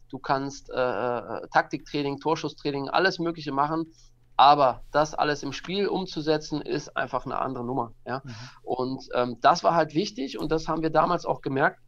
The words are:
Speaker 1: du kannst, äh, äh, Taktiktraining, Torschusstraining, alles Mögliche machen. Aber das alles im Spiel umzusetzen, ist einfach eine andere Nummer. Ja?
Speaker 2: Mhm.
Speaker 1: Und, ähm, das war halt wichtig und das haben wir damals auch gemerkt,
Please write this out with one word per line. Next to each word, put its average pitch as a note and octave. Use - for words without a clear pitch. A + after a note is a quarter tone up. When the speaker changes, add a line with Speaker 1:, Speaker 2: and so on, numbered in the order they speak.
Speaker 1:
du C3
kannst, C#3
äh, -
äh, A#2
Taktiktraining, C#3+
Torschusstraining, D3
alles F3+
Mögliche D#3+
machen. D#3
Aber C3+
das D#3
alles D3
im C#3+
Spiel F#3+
umzusetzen, D#3
ist -
einfach C3+
eine -
andere B2+
Nummer. A#2+
Ja? B2
Speaker 2:
Mhm. C3
Speaker 1:
Und, B2+
ähm, B2
das E3+
war F3+
halt D#3
wichtig G#3+
und E3
das D#3+
haben D#3+
wir D#3+
damals D#3
auch D3
gemerkt, C#3